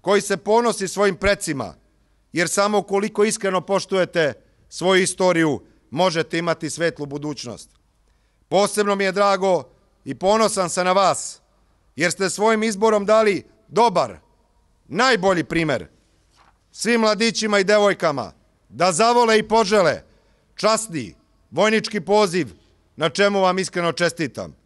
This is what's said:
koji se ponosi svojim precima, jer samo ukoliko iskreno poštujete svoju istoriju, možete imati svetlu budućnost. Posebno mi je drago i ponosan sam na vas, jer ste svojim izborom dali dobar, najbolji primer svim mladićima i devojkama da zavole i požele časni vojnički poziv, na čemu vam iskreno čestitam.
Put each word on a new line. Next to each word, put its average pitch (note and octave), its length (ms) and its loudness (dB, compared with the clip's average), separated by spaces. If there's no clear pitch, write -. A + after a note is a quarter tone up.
koji F#3+ 200 2
se G3 160 -4
ponosi G#3+ 500 0
svojim G3 280 0
precima, D3+ 580 -4
jer E3 160 0
samo G#3 280 0
ukoliko G3+ 460 -2
iskreno G3 380 -2
poštujete F3 720 -2
svoju F#3+ 320 2
istoriju, E3 600 0
možete E3 460 -2
imati E3 320 -4
svetlu D#3+ 360 -4
budućnost. C#3+ 640 -12
Posebno G3+ 460 2
mi G3 80 -2
je F#3+ 80 0
drago F#3+ 520 2
i C3 100 -8
ponosan G3 540 0
sam F3+ 160 -2
na F#3 60 2
vas, F#3 480 0
jer E3 160 0
ste F#3+ 180 -2
svojim G#3+ 340 0
izborom G#3+ 420 0
dali G#3 380 2
dobar, D#3+ 500 0
najbolji F#3+ 560 0
primer D3 440 -2
svim A#3 300 0
mladićima G#3+ 580 0
i F#3+ 40 2
devojkama F3 680 2
da E3+ 220 0
zavole A3+ 480 4
i G#3+ 80 -4
požele G3+ 560 2
časni G3 600 -2
vojnički G#3 500 0
poziv, F#3 460 0
na D#3+ 140 -2
čemu G3+ 320 0
vam F#3 180 2
iskreno F3 320 -4
čestitam. C3 640 -6